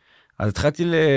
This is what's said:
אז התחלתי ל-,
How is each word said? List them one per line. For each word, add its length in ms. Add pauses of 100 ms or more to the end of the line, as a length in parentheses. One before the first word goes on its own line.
(400)
אז 100
התחלתי 360
ל-, 100 (220)